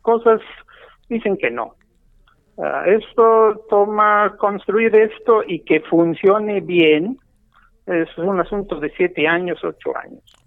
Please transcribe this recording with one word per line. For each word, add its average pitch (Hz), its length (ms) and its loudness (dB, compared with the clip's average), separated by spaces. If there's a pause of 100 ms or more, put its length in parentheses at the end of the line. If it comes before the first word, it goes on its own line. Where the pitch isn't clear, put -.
cosas 226 380 2 (680)
dicen 226 260 -2
que - 160 -4
no. 117 240 -10 (840)
Ah, 143 300 -6
esto 220 840 2
toma, 208 680 2
construir 208 580 -2
esto 220 500 2
y 170 140 -6
que 156 220 0
funcione 190 800 0
bien, 170 560 2 (680)
es 170 220 -4 (100)
un 180 220 -4
asunto 190 400 -6
de 147 180 -6
siete 175 300 -2
años, 170 360 -4
ocho - 320 -8
años. - 280 -16 (240)